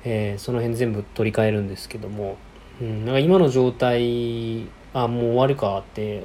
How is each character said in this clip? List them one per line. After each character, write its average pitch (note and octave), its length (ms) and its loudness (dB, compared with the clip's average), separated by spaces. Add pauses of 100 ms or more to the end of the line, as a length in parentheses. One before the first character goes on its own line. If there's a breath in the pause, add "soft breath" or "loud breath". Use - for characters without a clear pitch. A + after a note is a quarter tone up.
え G#2+ 300 -2
ー、 G2+ 60 -8
そ - 100 -8
の B2 80 0
辺 A#2 160 -2
全 A#2+ 180 0
部 G#2 120 -4 (100)
取 A2 160 0
り G#2 60 -4
替 A2 80 4
え G#2+ 80 4
る G#2+ 80 0
ん G2+ 80 -4
で G2 80 -8
す - 120 -16
け - 80 -14
ど G#2+ 120 -12
も、 G2+ 280 -8 (440)
う B2 40 -6
ん、 A2 200 -6
な A#2+ 80 -2
ん - 20 0
か C3+ 60 4
今 F3+ 180 6
の E3 100 6
状 B2+ 220 4
態、 A#2+ 920 0 (300)
あ、 B2 140 0
も A#2+ 140 -2
う A#2+ 60 0
終 A#2 100 2
わ B2+ 100 6
る C#3 80 2
か G2 240 -2
っ F#2+ 40 -6 (120)
て G#2 300 -6